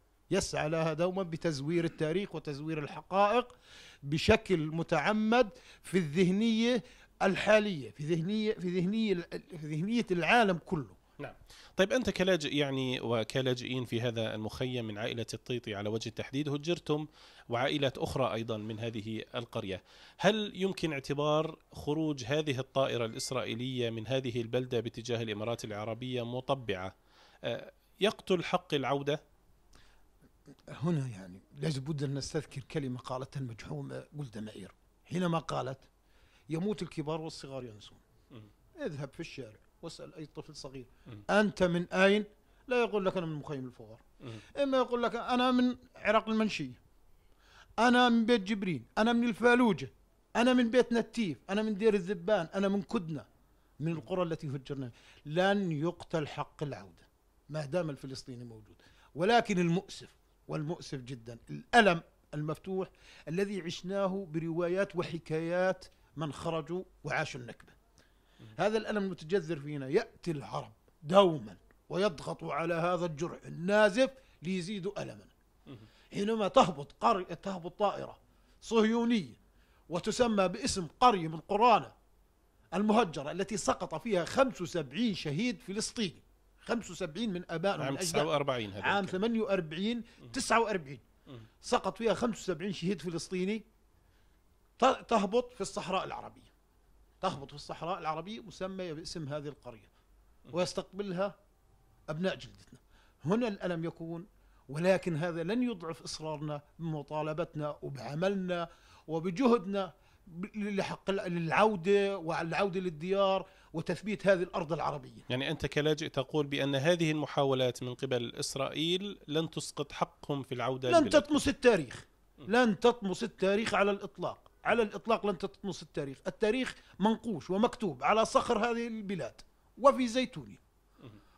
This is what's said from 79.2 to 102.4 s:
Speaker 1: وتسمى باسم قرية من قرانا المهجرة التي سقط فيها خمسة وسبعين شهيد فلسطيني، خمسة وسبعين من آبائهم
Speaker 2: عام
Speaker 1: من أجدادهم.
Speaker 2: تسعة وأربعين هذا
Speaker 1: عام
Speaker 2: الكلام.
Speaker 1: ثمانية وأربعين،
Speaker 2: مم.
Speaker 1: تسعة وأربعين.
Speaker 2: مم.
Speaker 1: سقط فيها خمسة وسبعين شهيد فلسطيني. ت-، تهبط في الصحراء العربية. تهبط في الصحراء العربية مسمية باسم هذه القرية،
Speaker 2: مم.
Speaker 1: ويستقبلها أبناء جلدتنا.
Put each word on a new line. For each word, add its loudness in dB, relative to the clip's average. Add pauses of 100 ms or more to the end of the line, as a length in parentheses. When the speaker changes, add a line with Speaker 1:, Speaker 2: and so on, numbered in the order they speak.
Speaker 1:
وتسمى 2
باسم -4 (120)
قرية 6
من -8
قرانا 4 (800)
المهجرة 2
التي -4
سقط -2
فيها 0
خمسة 2
وسبعين -2
شهيد -2
فلسطيني، -6 (360)
خمسة -4
وسبعين -4
من -4
آبائهم 0
Speaker 2:
عام -2
Speaker 1:
من -4
أجدادهم. -2
Speaker 2:
تسعة 4
وأربعين 0
هذا -6
Speaker 1:
عام 2
Speaker 2:
الكلام. -4
Speaker 1:
ثمانية 2
وأربعين، -2 (180)
Speaker 2:
مم. -18
Speaker 1:
تسعة 2
وأربعين. -2 (280)
Speaker 2:
مم. -14 (220)
Speaker 1:
سقط 0
فيها 2
خمسة -2
وسبعين -4
شهيد -4
فلسطيني. -4 (1160)
ت-، 4
تهبط 2
في -8
الصحراء -4
العربية. -12 (720)
تهبط -4
في -16
الصحراء -6
العربية -6
مسمية -8
باسم -8
هذه -6
القرية، -16 (560)
Speaker 2:
مم. -10
Speaker 1:
ويستقبلها -4 (760)
أبناء -2
جلدتنا. -18 (460)